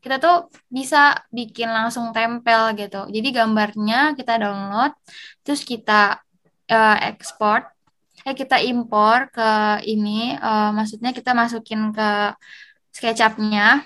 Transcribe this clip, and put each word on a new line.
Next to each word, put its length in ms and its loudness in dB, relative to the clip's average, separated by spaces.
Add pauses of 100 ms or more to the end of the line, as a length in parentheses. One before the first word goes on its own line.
Kita 160 -4
tuh 320 2 (160)
bisa 480 2 (160)
bikin 400 -8
langsung 400 -4
tempel 640 2
gitu. 320 -8
Jadi 240 -2
gambarnya 800 0
kita 240 -2
download, 560 -2 (480)
terus 240 -6
kita, 560 2 (480)
eh, 280 4 (120)
ekspor, 640 -4 (560)
eh, 80 -6
kita 240 0
impor 720 0
ke 560 0
ini, 480 -2
eh, 400 0
maksudnya 400 -4
kita 160 -4
masukin 640 -2
ke 400 -2 (560)
SketchUp-nya. 920 2